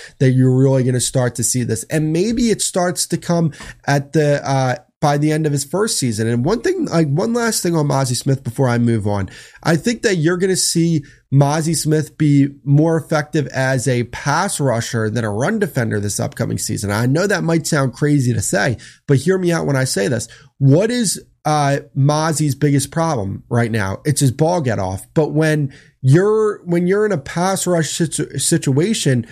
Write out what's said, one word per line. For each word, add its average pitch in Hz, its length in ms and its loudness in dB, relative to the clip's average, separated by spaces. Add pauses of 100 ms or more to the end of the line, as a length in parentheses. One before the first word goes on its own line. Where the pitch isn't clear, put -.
(180)
that 131 120 4
you're 127 280 4
really 135 240 4
gonna 123 160 0
start 120 380 -2
to 120 80 -4
see 123 180 -2
this. 113 220 -4
And 156 280 -2
maybe 226 380 0
it 185 120 0
starts 180 460 -2
to 175 80 -2
come 170 360 0 (340)
at 139 260 0
the, 147 320 2
uh, 131 340 -2 (220)
by 147 180 2
the 151 120 2
end 156 140 0
of 147 80 0
his 143 140 -4
first 220 320 -2
season. 110 280 -2
And 120 200 0
one 214 160 0
thing, 370 240 -2
like, 165 220 0
one 202 260 0
last 233 280 -2
thing 170 140 0
on 151 120 0
Mazi 135 280 0
Smith 135 260 -2
before 123 280 0
I 120 80 2
move 117 280 2
on. 101 220 -2 (340)
I 160 140 2
think 233 240 -2
that 208 160 2
you're 170 220 0
gonna 190 180 0
see 165 480 0 (260)
Mazi 147 460 2
Smith 151 400 -2
be 143 320 4 (160)
more 156 320 4
effective 147 520 -2
as 131 380 -2
a 123 180 0
pass 156 540 -4
rusher 117 520 -2
than 117 140 -2
a 107 60 -2
run 147 280 -2
defender 113 420 -2
this 101 180 -4
upcoming 110 380 -4
season. 101 340 -4
I 107 140 0
know 151 220 2
that 180 180 0
might 165 220 0
sound 139 260 0
crazy 143 400 2
to 107 80 0
say, 170 380 -2 (280)
but 139 120 4
hear 175 180 0
me 175 160 0
out 165 140 -2
when 143 100 0
I 131 80 0
say 190 240 -2
this. 113 180 -4 (300)
What 151 340 4
is, 240 320 -2 (220)
uh, 143 360 0 (140)
Mazi's 151 600 0
biggest 143 360 0
problem 120 600 -4
right 120 200 0
now? 98 360 -2
It's 147 160 0
his 131 100 4
ball 165 300 0
get 113 160 -2
off. 95 340 -6
But 147 200 0
when 156 420 0 (260)
you're, 208 640 2
when 175 220 0
you're 202 180 2
in 208 80 0
a 170 60 -2
pass 185 480 -4
rush 170 240 0
situ-, 151 480 -4
situation, 147 920 0